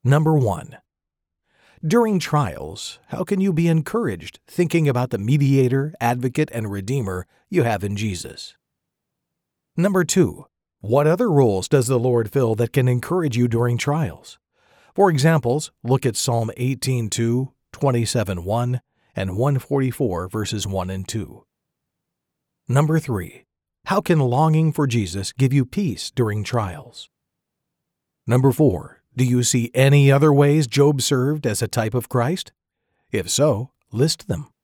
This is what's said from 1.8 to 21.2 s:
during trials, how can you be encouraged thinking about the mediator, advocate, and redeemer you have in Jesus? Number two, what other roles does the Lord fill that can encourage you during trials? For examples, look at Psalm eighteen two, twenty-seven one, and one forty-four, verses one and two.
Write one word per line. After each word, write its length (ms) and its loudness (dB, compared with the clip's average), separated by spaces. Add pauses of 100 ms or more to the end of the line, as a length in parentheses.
during 340 4
trials, 880 -4
how 160 -8
can 160 -2
you 140 2
be 140 2
encouraged 800 -2
thinking 400 0
about 240 0
the 60 -4
mediator, 800 2
advocate, 520 -2
and 200 -6
redeemer 560 -6 (220)
you 140 2
have 200 0
in 120 -4
Jesus? 600 -8 (1200)
Number 260 2
two, 440 0 (320)
what 280 2
other 240 2
roles 360 4
does 200 2
the 120 2
Lord 320 0
fill 240 2
that 180 -2
can 140 2
encourage 500 -2
you 100 2
during 300 0
trials? 600 -4 (540)
For 160 4
examples, 640 0 (120)
look 220 0
at 120 -2
Psalm 400 -2
eighteen 520 -4
two, 440 -2 (180)
twenty-seven 720 -2
one, 380 -2 (340)
and 220 -4
one 200 0
forty-four, 680 -2
verses 400 -6
one 220 -4
and 180 -8
two. 380 -10 (1200)